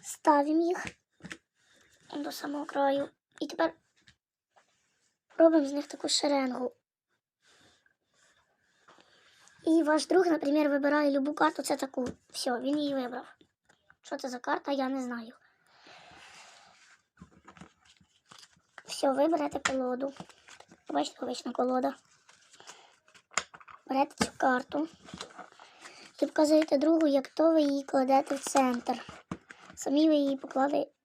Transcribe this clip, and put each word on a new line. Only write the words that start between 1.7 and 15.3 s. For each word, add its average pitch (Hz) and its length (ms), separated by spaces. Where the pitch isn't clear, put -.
до 285 140
самого 285 340
краю. 277 460
І 302 60
тепер 330 260
робимо 320 300
з 277 60
них 285 140
таку - 220
шеренгу. 262 640
І 330 180
ваш 302 240
друг, 359 200
наприклад, 302 400
вибирає 285 440
любу 285 240
карту, 311 280
це 285 140
таку. 269 320
Все, 240 300
він 277 180
її 285 160
вибрав. 247 320
Що - 140
це 277 120
за 247 100
карта, 294 340
я 262 160
не 269 140
знаю. 240 320